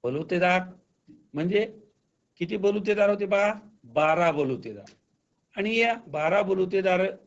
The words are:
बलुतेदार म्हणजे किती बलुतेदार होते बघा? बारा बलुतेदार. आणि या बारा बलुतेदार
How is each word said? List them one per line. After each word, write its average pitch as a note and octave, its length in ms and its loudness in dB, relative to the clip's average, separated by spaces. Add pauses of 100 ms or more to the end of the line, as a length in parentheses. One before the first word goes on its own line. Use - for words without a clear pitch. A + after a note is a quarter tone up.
बलुतेदार F3 560 0 (720)
म्हणजे G3+ 460 -2 (580)
किती F3 180 -6
बलुतेदार G3+ 540 2
होते G3+ 160 -2
बघा? G3+ 280 2 (300)
बारा D#3 460 2
बलुतेदार. A2+ 640 -6 (640)
आणि G#3+ 200 -2
या A#3 180 2 (140)
बारा D#3 340 0
बलुतेदार F#3+ 640 0 (200)